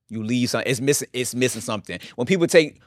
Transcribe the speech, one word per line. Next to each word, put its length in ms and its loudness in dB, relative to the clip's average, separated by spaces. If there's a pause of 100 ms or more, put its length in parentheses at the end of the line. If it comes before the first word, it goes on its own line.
You 140 -8
leave 280 0
some-, 160 -2
it's 140 -2
missing, 320 0
it's 220 -6
missing 280 0
something. 360 -8 (180)
When 100 -4
people 200 2
take, 400 4